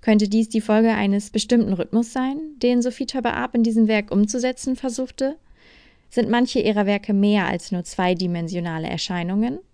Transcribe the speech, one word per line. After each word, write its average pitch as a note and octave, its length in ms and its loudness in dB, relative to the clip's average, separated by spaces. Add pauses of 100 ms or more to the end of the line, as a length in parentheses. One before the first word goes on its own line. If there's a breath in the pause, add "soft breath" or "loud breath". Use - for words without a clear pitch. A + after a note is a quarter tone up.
Könnte G#3+ 260 4
dies A3 220 0
die A3+ 100 0
Folge A3 340 2
eines G3+ 360 0
bestimmten A3 420 0
Rhythmus G#3+ 400 -2
sein, C4+ 260 -4 (200)
den B3 240 2
Sophie B3 240 -4
Töbe-Arp A#3+ 500 -4
in A#3 80 4
diesem A3+ 240 4
Werk G#3 240 0
umzusetzen B3 640 0
versuchte? C4 640 -6 (720 soft breath)
Sind - 200 0
manche B3 300 2
ihrer G#3 260 2
Werke G3+ 280 -2
mehr G3+ 340 2
als - 240 -6
nur F3+ 140 -4
zweidimensionale F3 1040 -2
Erscheinungen? F#3+ 680 -4 (140)